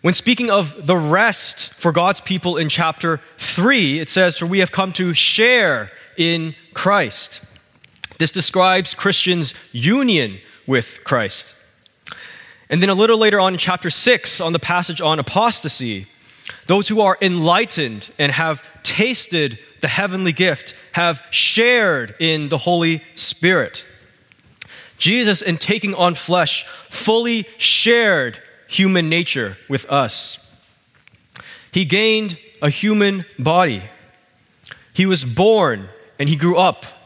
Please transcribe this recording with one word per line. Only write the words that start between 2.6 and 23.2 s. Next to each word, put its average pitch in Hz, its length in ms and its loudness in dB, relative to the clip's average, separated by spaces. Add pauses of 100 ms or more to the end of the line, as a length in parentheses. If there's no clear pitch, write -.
chapter 160 520 -2 (180)
three, 175 640 0
it 156 80 -8
says, 180 280 2
"For 170 100 -6
we 190 120 0
have 180 140 2
come 190 220 -2
to 180 200 -2
share 202 800 2 (260)
in 165 380 -2 (180)
Christ." - 680 0 (760)
This 160 140 0
describes 185 640 0
Christians' 180 600 -2 (180)
union 147 680 0 (260)
with 131 380 -2
Christ. - 500 -4 (1120)
And 170 140 0
then 196 60 4
a 190 60 2
little 220 240 4
later 208 220 4
on 185 140 2
in 170 40 -6
chapter 180 320 -2
six, - 500 0
on 165 120 -2
the 170 60 -2
passage 175 420 -2
on 156 180 2
apostasy, 135 880 -2 (600)
those 196 220 2
who 214 120 0
are 190 200 4
enlightened 170 1000 0
and 143 140 2
have 156 300 -2 (200)
tasted 170 760 -2 (220)
the 147 80 -2
heavenly 185 440 -2
gift 170 420 -2 (180)
have 170 380 0
shared 208 880 2
in 156 300 0
the 147 100 -2
Holy 170 440 0 (120)
Spirit. - 720 -2 (1120)